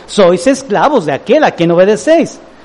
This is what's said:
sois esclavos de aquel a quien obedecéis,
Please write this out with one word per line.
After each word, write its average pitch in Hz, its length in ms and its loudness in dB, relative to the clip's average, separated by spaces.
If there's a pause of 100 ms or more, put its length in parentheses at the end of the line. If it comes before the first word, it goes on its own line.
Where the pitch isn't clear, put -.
sois 180 400 0
esclavos 254 640 -2
de 143 60 -4
aquel 269 300 0
a 196 60 2
quien 170 220 -2
obedecéis, 208 680 0 (260)